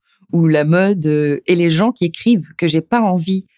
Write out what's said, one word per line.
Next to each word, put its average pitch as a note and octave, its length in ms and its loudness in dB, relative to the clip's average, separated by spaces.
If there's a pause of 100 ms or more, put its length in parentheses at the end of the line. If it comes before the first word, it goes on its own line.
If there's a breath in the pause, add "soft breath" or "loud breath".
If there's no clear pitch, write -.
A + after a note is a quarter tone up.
(320 soft breath)
où E3 140 2
la D3+ 180 2
mode, F3 420 0
euh, D3 400 0
et F#3 80 2
les E3+ 160 2
gens G3 220 0
qui F3+ 140 -4
écrivent, E3+ 500 -2
que F3 100 -2
j'ai D#3+ 140 0
pas A#3 200 -2
envie, F#3 460 -2 (120)